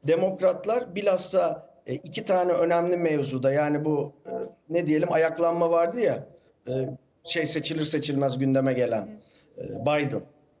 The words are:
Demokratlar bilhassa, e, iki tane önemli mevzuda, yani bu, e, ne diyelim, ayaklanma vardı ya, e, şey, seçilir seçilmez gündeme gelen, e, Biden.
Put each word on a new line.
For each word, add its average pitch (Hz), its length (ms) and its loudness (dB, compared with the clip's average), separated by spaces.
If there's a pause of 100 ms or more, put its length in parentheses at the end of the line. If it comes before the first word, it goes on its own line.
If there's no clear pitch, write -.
Demokratlar 185 920 0
bilhassa, 185 720 0 (180)
e, 123 60 -6
iki 185 320 -10
tane 180 260 2
önemli 170 460 2
mevzuda, 139 540 0
yani 147 340 0
bu, 151 280 -2 (120)
e, - 60 -10 (380)
ne 170 180 0
diyelim, 156 260 2
ayaklanma 165 580 2
vardı 170 280 2
ya, 156 280 0 (400)
e, 123 40 -6 (540)
şey, 160 200 -2
seçilir 156 380 -4
seçilmez 139 540 -2
gündeme 135 360 2
gelen, 113 480 -2 (360)
e, - 40 -12 (200)
Biden. 139 400 0 (400)